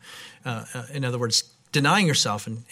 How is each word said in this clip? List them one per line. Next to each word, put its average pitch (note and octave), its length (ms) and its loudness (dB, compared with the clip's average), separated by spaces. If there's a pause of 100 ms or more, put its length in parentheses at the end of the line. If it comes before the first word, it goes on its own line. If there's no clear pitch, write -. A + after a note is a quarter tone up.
(460)
uh, A2+ 260 -6
uh, A#2+ 200 -8
in C#3 120 -4
other B2 140 0
words, A#2 260 2 (260)
denying E3 360 4
yourself G#2+ 400 0
and, A2+ 260 -8